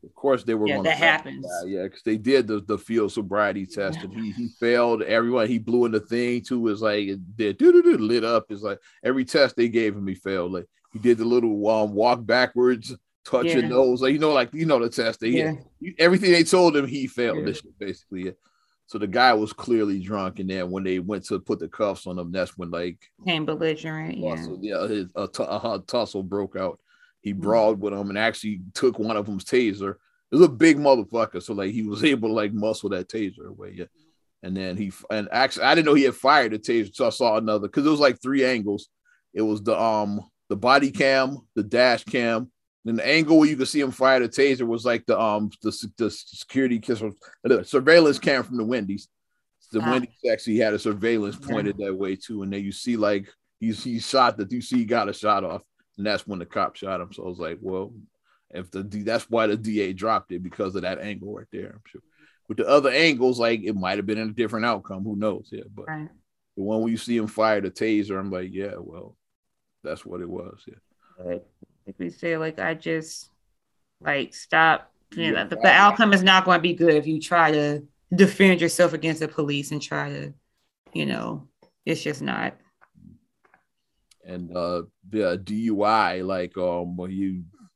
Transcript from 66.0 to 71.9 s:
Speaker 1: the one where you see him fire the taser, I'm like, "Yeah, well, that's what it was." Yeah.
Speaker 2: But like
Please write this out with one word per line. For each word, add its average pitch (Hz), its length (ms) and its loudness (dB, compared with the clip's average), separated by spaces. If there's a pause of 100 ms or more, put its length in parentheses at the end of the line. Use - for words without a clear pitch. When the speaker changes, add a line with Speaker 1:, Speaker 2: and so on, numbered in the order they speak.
Speaker 1:
the 98 60 -6
one 110 180 -2
where 113 80 -2
you 113 80 -2
see 120 200 -4
him 107 100 -2
fire 107 340 0
the 92 80 -4
taser, 104 500 -2
I'm 98 120 -8
like, 92 200 -8
"Yeah, 98 280 -8
well, 92 360 -18 (680)
that's - 220 -10
what 90 160 -12
it 87 80 -12
was." 90 380 -14
Yeah. - 80 -20 (420)
Speaker 2:
But 87 300 -10 (380)
like 196 140 -18